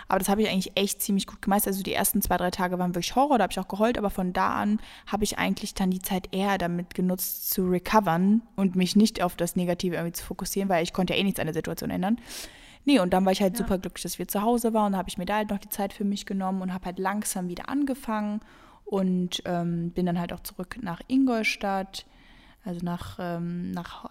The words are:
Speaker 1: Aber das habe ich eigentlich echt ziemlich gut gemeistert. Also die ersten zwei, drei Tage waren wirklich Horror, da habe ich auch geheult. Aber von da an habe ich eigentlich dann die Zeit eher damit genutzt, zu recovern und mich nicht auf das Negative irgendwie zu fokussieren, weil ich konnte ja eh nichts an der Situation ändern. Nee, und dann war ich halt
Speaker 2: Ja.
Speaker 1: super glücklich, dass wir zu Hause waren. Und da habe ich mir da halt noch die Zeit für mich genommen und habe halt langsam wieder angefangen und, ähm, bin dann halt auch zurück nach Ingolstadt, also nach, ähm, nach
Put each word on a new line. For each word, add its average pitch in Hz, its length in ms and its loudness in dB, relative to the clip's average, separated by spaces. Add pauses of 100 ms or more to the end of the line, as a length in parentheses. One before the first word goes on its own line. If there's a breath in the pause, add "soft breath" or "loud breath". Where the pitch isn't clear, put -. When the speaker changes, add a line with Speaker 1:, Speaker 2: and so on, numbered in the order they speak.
Speaker 1:
Aber 190 100 2
das 185 80 -2
habe 202 140 4
ich 208 80 2
eigentlich 190 260 0
echt 196 260 0
ziemlich 196 260 0
gut - 140 -16
gemeistert. 202 300 2
Also 196 100 -4
die 185 120 -4
ersten - 280 2
zwei, - 140 2
drei 175 160 0
Tage 180 260 -2
waren 180 160 0
wirklich 175 220 -4
Horror, 269 220 6
da 202 60 4
habe 175 100 0
ich 190 60 -4
auch 185 100 -6
geheult. 220 280 2
Aber 202 120 0
von 180 240 -2
da 190 200 2
an 208 280 2 (260 loud breath)
habe 208 160 -2
ich - 140 -2
eigentlich 190 360 -2
dann 185 180 2
die 185 100 -2
Zeit 185 320 -4
eher 190 240 2
damit 175 360 -4
genutzt, - 580 -2
zu 185 180 0
recovern 190 720 4 (160)
und 190 180 2
mich 180 220 4
nicht 208 260 6
auf 180 140 -2
das 175 180 -2
Negative 175 400 0
irgendwie 170 160 -2
zu - 140 -8
fokussieren, 196 420 -4
weil 175 160 4
ich 170 80 -2
konnte 180 220 2
ja - 60 4
eh 190 40 4
nichts 196 160 0
an 175 80 -2
der 156 60 -2
Situation 165 360 -4
ändern. 185 300 0 (640 loud breath)
Nee, 269 160 6
und 180 140 2
dann 185 100 6
war 190 80 6
ich 190 100 2
halt 190 160 4
Speaker 2:
Ja. - 20 0
Speaker 1:
super 190 180 0
glücklich, - 260 -8
dass - 160 -8
wir 185 80 -6
zu 202 140 -2
Hause 233 320 2
waren. 214 140 4
Und 196 40 0
da 190 60 0
habe 180 120 -4
ich - 80 -8
mir 180 80 -4
da 208 120 0
halt 214 140 -2
noch 202 80 -2
die - 100 -18
Zeit 196 240 -4
für 214 100 -4
mich 202 220 -2
genommen 190 360 -2
und 185 120 -4
habe 190 140 -6
halt 180 120 -6
langsam 190 480 -2
wieder 175 220 -8
angefangen 226 720 -2 (420 loud breath)
und, 185 600 0
ähm, 170 460 -2
bin 180 140 0
dann 175 140 0
halt 170 140 -4
auch - 80 -12
zurück - 400 -12
nach 175 260 -6
Ingolstadt, 220 960 0 (600 soft breath)
also 175 160 -6
nach, 175 380 -6
ähm, 175 480 -4
nach - 420 -8